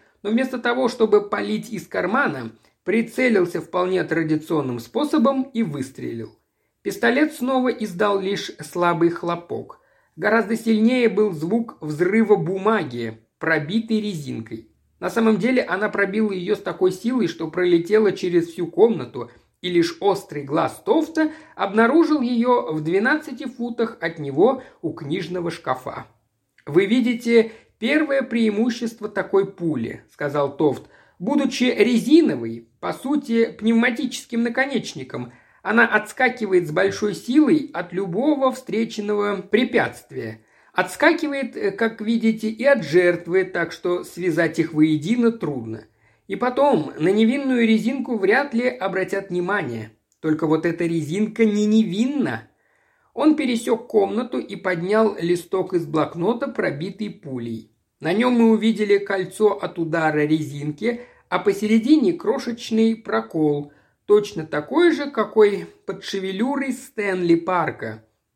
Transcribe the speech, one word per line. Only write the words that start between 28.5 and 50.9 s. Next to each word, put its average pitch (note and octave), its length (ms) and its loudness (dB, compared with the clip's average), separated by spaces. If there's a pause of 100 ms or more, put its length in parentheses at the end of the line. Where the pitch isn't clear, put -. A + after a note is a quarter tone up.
такой F#3+ 380 0
пули", — D3+ 560 -4 (100)
сказал C#3+ 440 -4
Тофт. C#3+ 280 0 (340)
"Будучи C4 460 0
резиновой, A3 1040 2 (100)
по F3 140 -6
сути, A#3 540 -2
пневматическим A#3 960 -2
наконечником, A#3 920 -6 (300)
она A3 240 2
отскакивает G#3+ 800 0
с D3+ 40 -8
большой G3 440 -2
силой A#3 600 2
от F3 180 -8
любого B3+ 600 0
встреченного G#3 920 -4
препятствия. B2 1000 -2 (300)
Отскакивает, C#4 840 0
э, G3 160 -2
как A3+ 280 -2
видите, A3 480 0
и A3 160 -6
от C4 200 4
жертвы, F3 600 2
так E3+ 280 -4
что F3+ 320 -4
связать E3+ 540 -2
их D#3+ 140 0
воедино D#3+ 600 2
трудно. A#2+ 520 -8 (440)
И G3 80 -6
потом, B3 640 2
на D#3 100 2
невинную A#3+ 580 2
резинку A#3 500 2
вряд A3+ 380 2
ли B3 140 0
обратят F#3 640 -4
внимание. F3 600 -4 (300)
Только D#3 260 0
вот D#3 180 2
эта E3+ 200 -2
резинка E3+ 600 -2